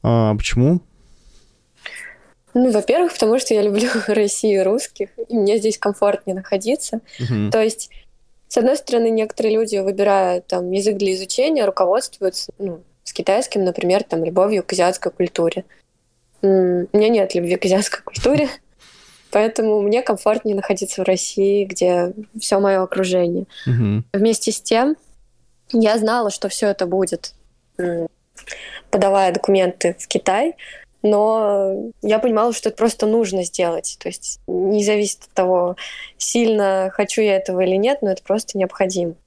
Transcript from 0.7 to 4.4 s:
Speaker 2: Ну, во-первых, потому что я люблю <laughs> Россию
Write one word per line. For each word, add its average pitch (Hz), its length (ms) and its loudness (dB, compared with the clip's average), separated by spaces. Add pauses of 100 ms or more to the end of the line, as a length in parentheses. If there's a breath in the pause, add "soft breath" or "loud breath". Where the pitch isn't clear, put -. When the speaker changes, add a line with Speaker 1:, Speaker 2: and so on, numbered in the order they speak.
Speaker 2:
Ну, 247 160 4
во-первых, 247 440 2
потому 226 240 2
что 254 160 0
я 208 80 4
люблю 214 260 2 (100)
<laughs> 202 100 -4
Россию 208 520 0